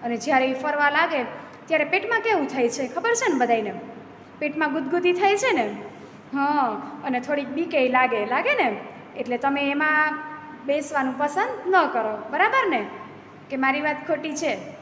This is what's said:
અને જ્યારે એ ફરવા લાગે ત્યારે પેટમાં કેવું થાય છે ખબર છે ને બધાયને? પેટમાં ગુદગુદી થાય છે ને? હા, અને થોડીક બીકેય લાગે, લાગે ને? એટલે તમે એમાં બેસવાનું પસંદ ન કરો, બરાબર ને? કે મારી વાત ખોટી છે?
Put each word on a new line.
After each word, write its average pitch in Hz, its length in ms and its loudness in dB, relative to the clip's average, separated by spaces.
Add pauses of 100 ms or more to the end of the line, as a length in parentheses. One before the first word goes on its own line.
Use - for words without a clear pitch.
અને 233 140 -2
જ્યારે 262 280 2
એ 262 80 0
ફરવા 294 360 0
લાગે 302 340 2 (420)
ત્યારે 311 180 2
પેટમાં 427 380 0
કેવું 370 260 2
થાય 240 220 2
છે 262 180 -4
ખબર 440 260 0
છે 466 200 2
ને 262 60 2
બધાયને? 226 340 2 (640)
પેટમાં 302 340 -2
ગુદગુદી 349 400 0
થાય 392 240 4
છે 494 160 2
ને? 214 220 0 (580)
હા, 277 480 2 (240)
અને 254 140 0
થોડીક 285 280 -2
બીકેય 311 400 0
લાગે, 247 380 2
લાગે 359 380 2
ને? 220 180 0 (360)
એટલે 240 200 -4
તમે 277 320 0
એમાં 302 500 2 (460)
બેસવાનું 277 520 0
પસંદ 370 580 0
ન 320 120 6
કરો, 214 440 -2
બરાબર 440 380 4
ને? 226 160 0 (640)
કે 269 80 -4
મારી 269 240 2
વાત 302 260 -2
ખોટી 302 260 -2
છે? 220 480 -4